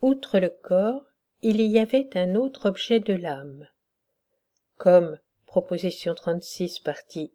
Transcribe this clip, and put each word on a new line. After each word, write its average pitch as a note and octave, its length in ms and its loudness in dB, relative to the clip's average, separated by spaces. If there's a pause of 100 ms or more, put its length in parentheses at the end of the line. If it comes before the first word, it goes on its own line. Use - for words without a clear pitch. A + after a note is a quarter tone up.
outre C4+ 340 0
le F3+ 120 2
corps, G#3 520 0 (400)
il A3 200 2
y A3 180 4
avait C4 380 0
un F3+ 180 0
autre C4 320 -2
objet G#3+ 320 0
de G#3 140 -2
l'âme, D3 520 -8 (1120)
comme F3 420 4 (280)
proposition F3 680 -2
trente-six, F3 640 -6
partie - 560 -8